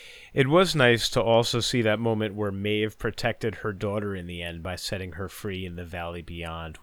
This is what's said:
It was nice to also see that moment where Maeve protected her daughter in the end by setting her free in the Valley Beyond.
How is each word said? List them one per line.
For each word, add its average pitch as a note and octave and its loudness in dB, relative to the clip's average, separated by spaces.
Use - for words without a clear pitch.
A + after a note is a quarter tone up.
It C3 4
was F3+ 4
nice A#2+ 6
to B2 2
also A#2 4
see A#2+ 0
that G#2+ 4
moment A2 0
where G#2 -2
Maeve G#2 0
protected A2+ -2
her - -4
daughter G#2 -2
in F2+ -8
the F2 -6
end E2+ -8
by F2+ -6
setting F#2 -6
her F2+ -6
free F#2 -6
in F2 -8
the F2+ -8
Valley E2+ -6
Beyond. E2 -8